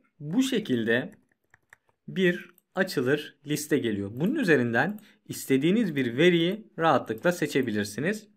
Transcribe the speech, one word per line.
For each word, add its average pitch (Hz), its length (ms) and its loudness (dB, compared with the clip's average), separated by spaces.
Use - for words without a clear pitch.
bu 160 220 0
şekilde 127 720 0
bir 180 420 -2
açılır 151 720 -2
liste 147 320 0
geliyor. 104 360 -2
Bunun 175 200 -2
üzerinden 147 640 2
istediğiniz 156 680 0
bir 120 200 -2
veriyi 175 500 2
rahatlıkla 160 540 2
seçebilirsiniz. 139 1040 -2